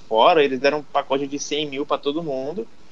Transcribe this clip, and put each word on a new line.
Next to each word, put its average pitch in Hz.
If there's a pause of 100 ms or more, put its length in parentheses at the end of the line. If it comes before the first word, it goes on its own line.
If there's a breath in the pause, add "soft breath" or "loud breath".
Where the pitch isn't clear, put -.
fora, 143
eles 131
deram 143
um 151
pacote 139
de 139
cem 147
mil 139
pra 143
todo 143
mundo. 151 (260)